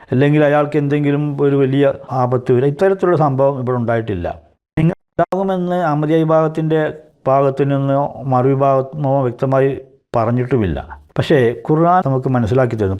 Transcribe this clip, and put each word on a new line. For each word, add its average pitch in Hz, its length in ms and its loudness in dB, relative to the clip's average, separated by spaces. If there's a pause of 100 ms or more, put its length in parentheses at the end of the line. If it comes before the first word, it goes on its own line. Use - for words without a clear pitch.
(120)
അല്ലെങ്കിൽ 143 340 2
അയാൾക്ക് 147 360 2
എന്തെങ്കിലും 143 420 0 (220)
ഒരു 139 180 2
വലിയ 135 280 2 (280)
ആപത്ത് 127 340 0
വരിക, 143 200 2
ഇത്തരത്തിലുള്ള 190 520 0
സംഭവം 135 360 0
ഇവിടെ 123 200 -2
ഉണ്ടായിട്ടില്ല. 110 460 -2 (480)
ഇങ്ങനെ 160 220 2 (120)
ഉണ്ടാകുമെന്ന് 180 680 -2 (100)
അഹമ്മദിയ 151 360 0
വിഭാഗത്തിൻ്റെ 160 560 0 (480)
ഭാഗത്തു 139 420 2
നിന്നോ 139 320 0 (300)
മറുവിഭാഗമോ 135 800 0 (140)
വ്യക്തമായി 135 440 0 (460)
പറഞ്ഞിട്ടുമില്ല. 117 600 0 (380)
പക്ഷേ - 220 2 (280)
ഖുർആൻ 170 400 2
നമുക്ക് 135 280 -2
മനസ്സിലാക്കി 120 440 0
തരുന്നു, 95 220 -2